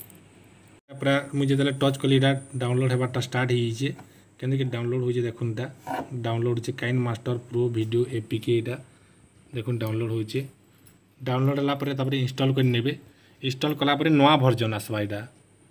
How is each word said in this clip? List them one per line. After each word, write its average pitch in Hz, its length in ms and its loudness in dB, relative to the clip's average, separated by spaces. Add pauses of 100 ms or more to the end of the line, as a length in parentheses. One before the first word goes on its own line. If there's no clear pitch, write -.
(880)
ପୁରା 135 240 -2 (200)
ମୁଇଁ 139 140 2
ଯେତେବେଳେ 139 320 2
ଟଚ୍ 135 200 2
କଲି, 135 160 4
ଇଟା 135 160 6 (240)
ଡାଉନଲୋଡ୍ 123 360 0
ହେବାରଟା 127 300 0
ଷ୍ଟାର୍ଟ 127 300 -2
ହେଇଯାଇଛେ। 120 380 0 (460)
କେନ୍ତିକି 131 300 -2
ଡାଉନଲୋଡ୍ 120 380 -2
ହଉଛେ 123 180 0
ଦେଖୁନ୍, 117 300 -4
ଇଟା 113 140 -6 (560)
ଡାଉନଲୋଡ୍ 117 360 0
ହଉଛେ 117 160 -4
କାଇନ୍ 123 260 0
ମାଷ୍ଟର 123 360 -2 (100)
ପ୍ରୋ 120 240 -2
ଭିଡ଼ିଓ 117 420 0
ଏପିକେ। 113 460 -2
ଇଟା 117 180 -4 (760)
ଦେଖୁନ୍ 120 260 -4
ଡାଉନଲୋଡ୍ 110 320 -2
ହଉଛେ। 113 300 -4 (760)
ଡାଉନଲୋଡ୍ 131 400 0
ହେଲା 139 160 0
ପରେ 139 200 -4
ତାପରେ 131 220 -2
ଇନଷ୍ଟଲ୍ 131 360 0
କରି 131 140 4
ନେବେ। 120 260 2 (500)
ଇନଷ୍ଟଲ୍ 135 320 -2
କଲା 143 200 2
ପରେ 151 140 2
ନୂଆ 147 280 8
ଭର୍ଜନ 117 380 4
ଆସବା। 104 260 -4
ଇଟା 101 200 -4 (500)